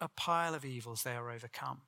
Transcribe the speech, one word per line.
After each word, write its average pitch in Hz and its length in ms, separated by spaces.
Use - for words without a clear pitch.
a 160 80
pile 170 460
of 139 100
evils 117 380
they 123 140
are 120 140
overcome. 127 580